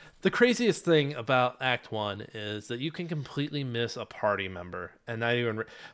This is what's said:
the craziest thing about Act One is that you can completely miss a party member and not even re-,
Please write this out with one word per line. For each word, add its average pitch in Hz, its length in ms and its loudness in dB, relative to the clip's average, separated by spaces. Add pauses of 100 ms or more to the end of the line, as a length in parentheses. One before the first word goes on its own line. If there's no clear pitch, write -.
(220)
the 190 80 4
craziest 240 540 4
thing 147 300 4
about 127 460 2
Act 127 320 0
One 104 400 -4
is 104 360 -6
that 120 120 -4
you 151 100 -4
can 170 180 -8
completely 147 560 -4
miss 117 320 -2
a 117 80 -8
party 98 440 0
member 90 440 -10 (140)
and 117 140 -6
not 117 140 2
even 117 240 0
re-, 110 60 -4 (300)